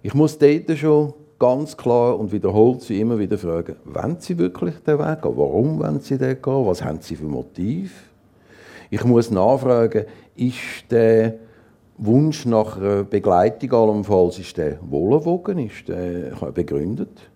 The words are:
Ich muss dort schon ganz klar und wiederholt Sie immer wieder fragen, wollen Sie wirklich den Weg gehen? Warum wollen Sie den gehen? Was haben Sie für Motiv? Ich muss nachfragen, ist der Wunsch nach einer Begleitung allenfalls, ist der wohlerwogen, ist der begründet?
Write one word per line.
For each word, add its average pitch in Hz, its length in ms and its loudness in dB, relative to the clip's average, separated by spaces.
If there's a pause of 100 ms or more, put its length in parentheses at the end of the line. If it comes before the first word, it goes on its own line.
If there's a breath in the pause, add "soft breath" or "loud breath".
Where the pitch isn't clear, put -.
Ich 104 100 -6
muss 151 240 2
dort 151 400 4
schon 151 380 2 (240)
ganz 131 380 0
klar 120 420 2
und 101 120 -4
wiederholt 107 500 4
Sie 101 180 -4
immer 113 180 0
wieder 101 200 -2
fragen, 85 480 -6
wollen - 340 -6
Sie 87 180 -8
wirklich - 380 -4 (100)
den 151 140 2
Weg 156 220 -4
gehen? - 140 -2
Warum 82 440 0
wollen 151 220 -2
Sie 135 160 -4
den 131 220 -2
gehen? 135 260 -2
Was 90 180 -2
haben 82 180 -6
Sie 82 140 -10
für 76 80 -12
Motiv? 104 880 -8 (800 loud breath)
Ich 107 160 -4
muss 117 260 4
nachfragen, 117 760 2 (300 loud breath)
ist - 560 -6
der 113 440 4 (600 loud breath)
Wunsch 139 480 2
nach 107 320 2
einer 101 260 0
Begleitung 101 680 0
allenfalls, 104 680 2
ist 92 200 -12
der 76 240 -4
wohlerwogen, 156 800 -2
ist - 280 -10
der 87 460 -8 (200)
begründet? 85 840 -6